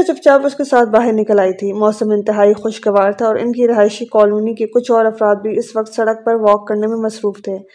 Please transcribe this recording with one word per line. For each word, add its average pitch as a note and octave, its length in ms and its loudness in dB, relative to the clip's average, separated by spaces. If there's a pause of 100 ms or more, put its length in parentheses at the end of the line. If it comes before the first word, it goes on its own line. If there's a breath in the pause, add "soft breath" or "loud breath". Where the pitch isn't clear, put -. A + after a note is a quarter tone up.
چپ - 180 -4
چاپ C#4 200 6
اس C#4 100 -2
کے C#4+ 100 -4
ساتھ B3 240 2
باہر A3 240 2
نکل G#3+ 280 0
آئی F#3+ 120 2
تھی۔ G3 200 -6
موسم G#3+ 380 -2
انتہائی G#3 420 2
خوشگوار G#3 600 0
تھا A3+ 140 -4
اور A3 100 0
ان A#3+ 160 -4
کی A#3+ 160 0
رہائشی G#3+ 380 0
کالونی G#3+ 480 0
کے A3+ 120 -4
کچھ A#3+ 240 -2
اور A3+ 140 4
افراد A3 320 0
بھی G#3 220 -6
اس A#3 180 -8
وقت A3 180 -6
سڑک A3 300 -2
پر A#3 100 0
واک G#3 340 0
کرنے G#3+ 180 -2
میں A3+ 100 -4
مصروف G#3+ 480 -6
تھے۔ G3 120 -8 (180 loud breath)